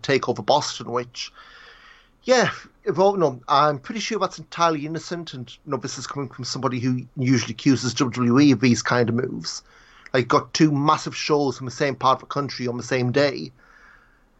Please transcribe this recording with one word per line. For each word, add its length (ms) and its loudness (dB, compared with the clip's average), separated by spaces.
TakeOver 440 0
Boston, 460 0
which, 420 -8
yeah, 260 4
if 140 -4
all, 180 4
no, 320 0
I'm 300 4
pretty 220 -10
sure 180 -4
that's 200 -4
entirely 460 -2
innocent, 500 -10
and, 140 -12
you 220 -16
know, 60 -4
this 220 -8
is 80 -12
coming 220 -8
from 160 -12
somebody 360 -4
who 240 -2
usually 360 0
accuses 420 2
W 340 0
W 120 6
E 120 8
of 80 2
these 220 4
kind 260 2
of 60 0
moves. 480 -6
Like, 160 2
got 260 2
two 180 4
massive 440 0
shows 440 0
in 40 -10
the 60 -8
same 240 -2
part 220 2
of 120 -14
the 60 -8
country 340 -6
on 80 -6
the 60 -8
same 300 0
day. 380 0